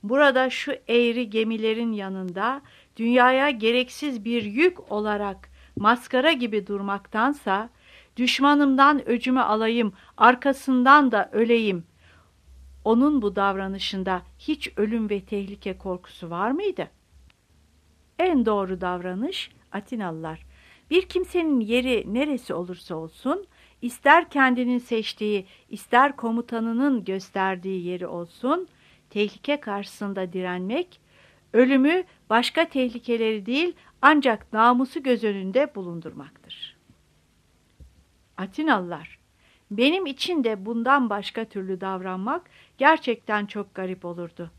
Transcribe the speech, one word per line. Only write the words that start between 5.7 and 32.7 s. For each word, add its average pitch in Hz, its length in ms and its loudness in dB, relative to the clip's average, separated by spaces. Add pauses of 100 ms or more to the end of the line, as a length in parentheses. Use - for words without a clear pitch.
maskara 247 560 2
gibi 220 360 -2
durmaktansa, 202 1000 -4 (480)
"Düşmanımdan 277 920 4
öcümü 254 340 0
alayım, 220 520 0 (240)
arkasından 262 920 6
da 208 220 0
öleyim." 220 500 2 (1000)
Onun 254 380 4
bu 202 140 -2
davranışında 196 840 -2 (180)
hiç - 380 -6
ölüm 220 320 -2
ve 196 160 -6
tehlike 196 520 -8
korkusu 180 520 -10
var 185 220 -4
mıydı? 359 360 -4 (1300)
En 320 260 2
doğru 190 360 -2
davranış, 185 680 -6 (200)
Atinalılar. 165 720 -8 (440)
Bir 339 120 4
kimsenin 359 580 -2
yeri 233 540 0
neresi 269 400 -4
olursa 175 420 -10
olsun, 254 500 -6 (360)
ister 294 480 2
kendinin 247 480 2
seçtiği, 214 680 -4 (240)
ister 262 460 2
komutanının 233 920 -2
gösterdiği 190 800 -4
yeri 180 220 -8
olsun, 247 600 -4 (420)
tehlike 214 500 -4
karşısında 202 720 -8
direnmek, 185 680 -6 (540)
ölümü 269 500 4 (260)
başka 247 400 2
tehlikeleri 226 760 -2